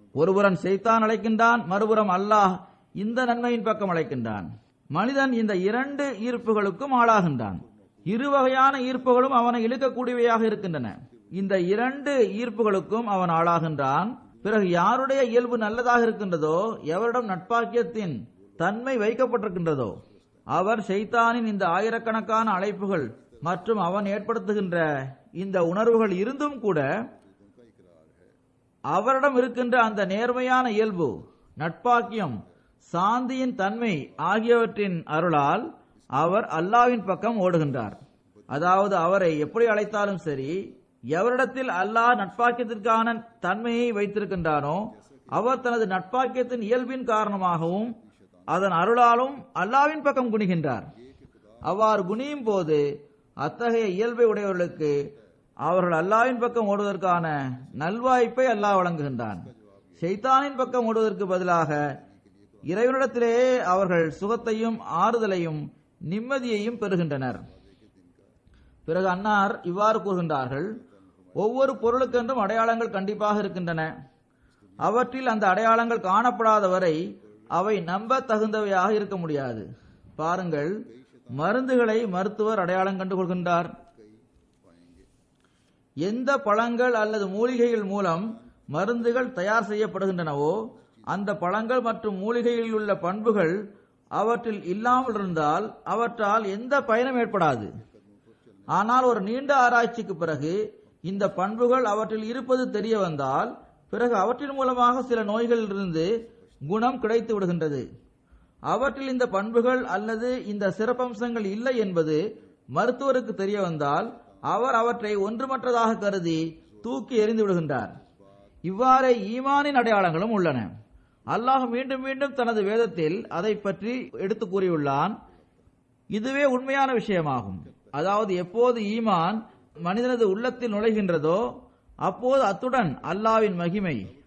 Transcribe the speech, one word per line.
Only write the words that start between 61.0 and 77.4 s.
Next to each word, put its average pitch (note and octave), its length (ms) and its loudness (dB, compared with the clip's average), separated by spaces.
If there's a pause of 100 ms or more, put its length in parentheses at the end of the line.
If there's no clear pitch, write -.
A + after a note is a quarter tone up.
பதிலாக D#3+ 760 0 (600)
இறைவனிடத்திலேயே A#3+ 960 2
அவர்கள் F3+ 640 2
சுகத்தையும் A3+ 580 -2 (160)
ஆறுதலையும் F3+ 800 0 (360)
நிம்மதியையும் A#3 720 -4
பெறுகின்றனர். D3 600 -2 (1400)
பிறகு F#3 240 0
அன்னார் G3 520 0
இவ்வாறு G#3 380 2
கூறுகின்றார்கள், E3 760 -2 (580)
ஒவ்வொரு B3+ 380 2
பொருளுக்கென்றும் A#3+ 640 0
அடையாளங்கள் A3+ 520 0
கண்டிப்பாக G#3 480 0
இருக்கின்றன. E3+ 720 -4 (640)
அவற்றில் B3 500 0
அந்த G#3+ 220 2
அடையாளங்கள் A3+ 520 4
காணப்படாத G#3+ 720 4
வரை F#3 500 0 (280)